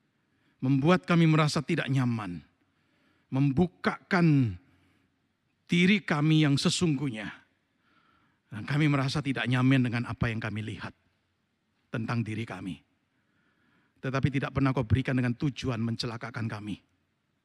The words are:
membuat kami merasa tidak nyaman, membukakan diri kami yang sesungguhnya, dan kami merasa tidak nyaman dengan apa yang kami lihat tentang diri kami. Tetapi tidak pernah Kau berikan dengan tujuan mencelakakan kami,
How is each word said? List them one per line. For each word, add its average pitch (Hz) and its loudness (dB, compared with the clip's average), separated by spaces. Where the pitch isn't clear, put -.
membuat 139 4
kami 170 4
merasa 156 4
tidak 143 -4
nyaman, 117 -2
membukakan 143 2
diri 180 4
kami 156 4
yang 143 4
sesungguhnya, 139 -2
dan 104 -10
kami 143 0
merasa 143 0
tidak 123 -4
nyaman 131 4
dengan 120 -2
apa 117 -2
yang 110 -4
kami 110 -6
lihat 101 -10
tentang 117 -4
diri 110 -6
kami. 95 -10
Tetapi 135 0
tidak 135 -4
pernah 139 0
Kau 127 -2
berikan 127 0
dengan 123 -2
tujuan 127 -6
mencelakakan 117 -6
kami, 107 -10